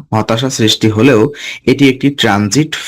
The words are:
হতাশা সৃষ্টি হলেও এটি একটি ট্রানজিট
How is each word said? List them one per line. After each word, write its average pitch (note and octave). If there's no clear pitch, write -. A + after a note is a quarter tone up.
হতাশা A2+
সৃষ্টি A2
হলেও A2
এটি C#3
একটি C3+
ট্রানজিট A2+